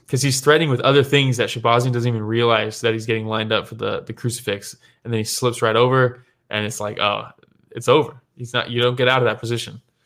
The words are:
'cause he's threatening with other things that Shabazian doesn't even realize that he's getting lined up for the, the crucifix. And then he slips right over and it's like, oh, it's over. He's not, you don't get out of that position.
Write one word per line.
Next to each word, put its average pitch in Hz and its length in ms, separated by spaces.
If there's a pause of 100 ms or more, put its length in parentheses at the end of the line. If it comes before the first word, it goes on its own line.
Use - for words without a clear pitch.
'cause 127 140
he's 135 180
threatening 151 300
with 120 100
other 135 220
things 135 340
that 110 120
Shabazian 120 440
doesn't 120 160
even 113 140
realize 110 580
that 113 120
he's 110 140
getting 110 200
lined 110 260
up 104 160
for 110 60
the, 107 280
the 113 100
crucifix. - 640 (280)
And 117 80
then 113 60
he 107 60
slips 120 380
right 110 140
over 127 480 (260)
and 107 160
it's 110 140
like, 104 200
oh, 104 280 (440)
it's 120 160
over. 139 320 (160)
He's 120 160
not, 120 180
you 120 120
don't 123 140
get 123 120
out 131 100
of 123 60
that 107 160
position. 113 400 (260)